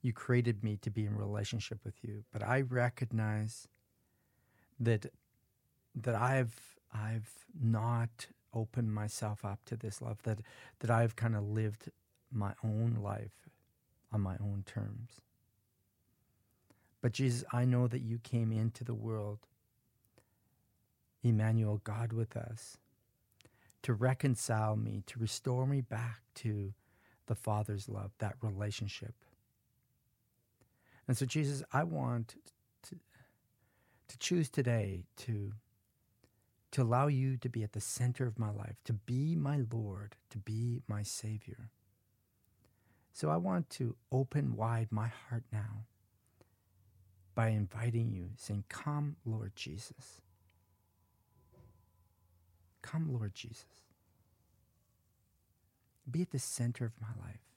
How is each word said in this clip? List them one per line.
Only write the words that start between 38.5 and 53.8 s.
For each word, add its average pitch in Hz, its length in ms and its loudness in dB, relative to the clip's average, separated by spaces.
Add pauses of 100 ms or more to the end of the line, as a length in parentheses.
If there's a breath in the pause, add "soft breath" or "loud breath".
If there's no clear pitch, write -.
life, 104 340 -6
to 117 80 0
be 131 420 0
my 143 260 2 (100)
Lord, 104 440 -4 (160)
to 107 80 -6
be 113 480 -2
my 104 160 -2
Savior. 107 680 -8 (1400 soft breath)
So 151 160 0
I 156 80 4
want 180 320 0
to 117 260 -4 (160)
open 135 440 0
wide 113 340 0
my 110 180 0 (220)
heart 117 140 -4 (100)
now 107 320 -6 (1500 soft breath)
by 113 160 6
inviting 113 600 2
you, 90 260 -4
saying, 101 320 -4
"Come, 147 560 -2
Lord 110 320 -2
Jesus. - 680 -12 (2500)
Come, 160 320 0
Lord 110 220 0
Jesus. - 480 -16 (2250)